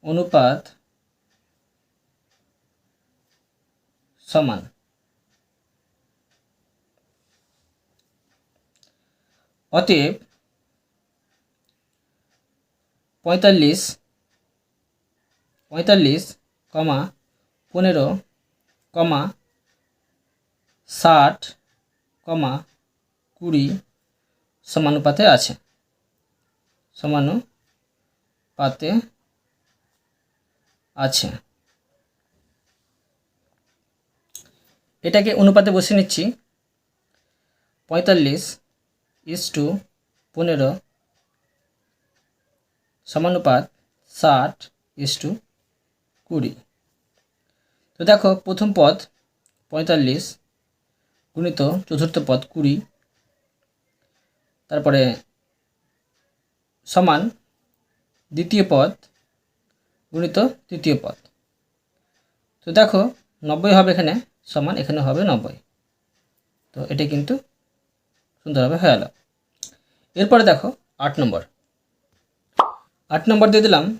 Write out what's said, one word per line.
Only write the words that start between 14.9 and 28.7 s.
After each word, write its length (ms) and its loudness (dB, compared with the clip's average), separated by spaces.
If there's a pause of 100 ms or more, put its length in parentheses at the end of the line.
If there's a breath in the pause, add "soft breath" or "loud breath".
পঁয়তাল্লিশ, 540 2 (500)
কমা 260 -2 (760)
পনেরো, 340 2 (880)
কমা 260 0 (1700)
ষাট, 500 2 (880)
কমা 260 -4 (840)
কুড়ি 280 -2 (1000)
সমানুপাতে 560 -2 (120)
আছে, 180 -2 (1400)
সমানুপাতে 1900 -8 (2000)